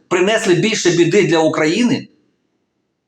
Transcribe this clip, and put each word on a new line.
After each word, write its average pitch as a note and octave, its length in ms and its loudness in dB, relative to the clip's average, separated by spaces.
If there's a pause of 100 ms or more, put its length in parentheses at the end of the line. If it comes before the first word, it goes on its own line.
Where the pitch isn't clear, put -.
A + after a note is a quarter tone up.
принесли G3+ 460 0
більше G3 360 -2
біди E3+ 360 2
для D#3+ 120 0
України, D#3+ 720 -2 (1000)